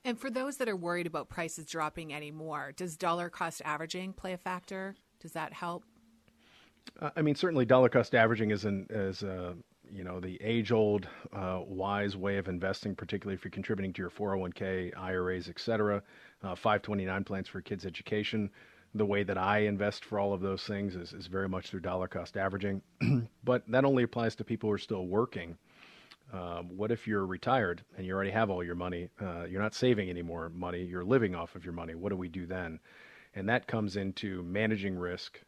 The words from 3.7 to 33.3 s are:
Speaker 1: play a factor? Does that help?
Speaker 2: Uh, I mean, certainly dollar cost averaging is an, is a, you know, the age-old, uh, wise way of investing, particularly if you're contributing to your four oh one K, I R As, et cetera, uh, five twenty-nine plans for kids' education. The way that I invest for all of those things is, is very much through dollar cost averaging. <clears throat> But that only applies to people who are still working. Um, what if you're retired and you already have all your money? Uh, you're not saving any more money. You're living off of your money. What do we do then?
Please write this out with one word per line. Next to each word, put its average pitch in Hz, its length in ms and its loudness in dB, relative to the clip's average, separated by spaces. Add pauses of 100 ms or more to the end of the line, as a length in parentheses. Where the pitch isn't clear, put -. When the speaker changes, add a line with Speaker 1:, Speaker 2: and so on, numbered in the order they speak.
Speaker 1:
play 185 200 -6
a 180 40 -6
factor? 190 580 -6 (240)
Does 165 140 -16
that 156 200 -6
help? 175 300 -6 (1160)
Speaker 2:
Uh, 151 160 -2
I 165 60 0
mean, 151 140 4
certainly 156 300 4
dollar 127 240 10
cost 120 260 4
averaging 113 360 6
is 104 140 0
an, 98 240 0
is 95 320 -2
a, 90 340 -6 (360)
you 98 120 -10
know, 90 160 -6
the 90 220 -8
age-old, 107 680 4 (260)
uh, 92 320 -2
wise 98 520 0
way 98 200 0
of 92 100 -2
investing, 95 480 -2
particularly 98 400 -4
if - 80 -10
you're 92 80 -8
contributing 98 420 -2
to 95 80 -6
your 87 80 -4
four 104 240 -2
oh 98 60 0
one 90 140 -4
K, 92 440 -2
I 92 160 -4
R 90 180 2
As, 87 180 -4
et 85 100 -12
cetera, 107 420 2 (400)
uh, 92 140 -6
five 104 260 4
twenty-nine 98 440 0
plans 95 220 -4
for 92 140 -10
kids' 95 240 -6
education. 107 640 -2 (460)
The 107 100 4
way 101 180 2
that 92 140 0
I 101 220 4
invest 104 460 2
for 104 140 -2
all 101 140 2
of 92 80 -2
those 95 220 -2
things 101 320 -2
is, 87 180 -8
is 92 140 -12
very 95 220 -2
much 92 200 -4
through 95 120 -6
dollar 92 260 -2
cost 90 300 -8
averaging. 98 440 0 (200)
<clears throat> 120 260 4 (160)
But 123 260 4
that 131 160 6
only 135 180 6
applies 117 340 0
to 113 60 -6
people 110 260 0
who 104 40 4
are 98 40 0
still 95 300 -4
working. 90 500 0 (760)
Um, 87 420 -6
what 107 160 0
if - 160 -2
you're 104 180 2
retired 92 580 2 (120)
and 95 100 -8
you 92 80 -4
already 98 180 0
have 110 180 4
all 90 140 0
your 87 120 -4
money? 90 340 -4 (120)
Uh, 87 240 -6
you're 92 160 -4
not 110 120 0
saving 107 360 4
any 87 120 -4
more 85 280 -6
money. 87 340 -4
You're 90 220 -4
living 107 300 4
off 82 200 -8
of 85 80 -14
your 85 100 -8
money. 82 220 -8
What 92 140 -4
do 98 80 -2
we 92 100 -6
do 87 180 -8
then? 85 340 -6 (560)